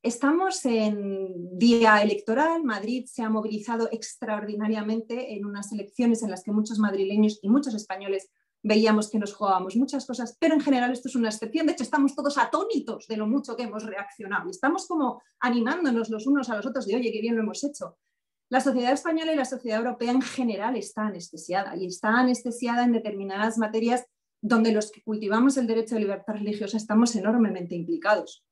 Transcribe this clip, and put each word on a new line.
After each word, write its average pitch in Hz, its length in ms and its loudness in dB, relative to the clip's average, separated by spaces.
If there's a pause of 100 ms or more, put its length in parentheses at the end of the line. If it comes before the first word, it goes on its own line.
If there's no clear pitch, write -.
Estamos 339 600 0
en 196 920 -2
día 226 460 6
electoral, 277 600 0
Madrid 233 440 -4
se - 160 -8
ha 220 60 -4
movilizado 220 640 -2
extraordinariamente 214 1400 -4
en 202 120 -8
unas 202 260 -10
elecciones 226 500 0
en 208 80 -4
las 180 140 -8
que 214 80 -6
muchos 214 260 0
madrileños 208 640 2
y 196 80 -2
muchos 262 240 4
españoles 196 560 -6 (320)
veíamos 214 480 4
que 220 80 -2
nos 202 160 -2
jugábamos 190 420 0
muchas 262 300 0
cosas, 233 340 -8
pero 320 140 4
en 302 80 4
general 254 300 2
esto 254 160 -6
es - 80 -8
una 226 140 2
excepción. 233 360 -2
De 285 80 2
hecho, 254 100 -4
estamos 277 320 2
todos 285 220 0
atónitos 302 680 0
de 220 100 -4
lo 214 80 -2
mucho 247 300 0
que 240 80 -6
hemos 214 200 -8
reaccionado. 196 680 -6
Estamos 330 360 0
como 294 360 -2 (160)
animándonos 240 720 0
los 220 180 -4
unos 277 240 2
a 220 60 -2
los 202 100 -6
otros 240 180 -4
de, 202 100 0
"Oye, 240 160 0
qué 214 100 -6
bien 233 140 0
lo 220 60 2
hemos 196 220 -4
hecho". 240 340 -8 (520)
La 254 120 2
sociedad 247 320 2
española 320 400 0
y - 20 2
la 262 100 0
sociedad 226 340 -4
europea 233 320 -2
en 262 100 4
general 233 540 -2
está 214 320 -4
anestesiada, 180 680 -6
y 185 120 -6
está 214 320 0
anestesiada 240 640 0
en 247 80 4
determinadas 208 680 -2
materias 226 480 0 (380)
donde 226 280 4
los 214 200 0
que - 120 -20
cultivamos 220 540 2
el 240 100 0
derecho 226 260 -2
de 214 80 0
libertad 196 320 -4
religiosa 208 420 -4
estamos 220 400 2
enormemente 190 600 0
implicados. 170 760 -2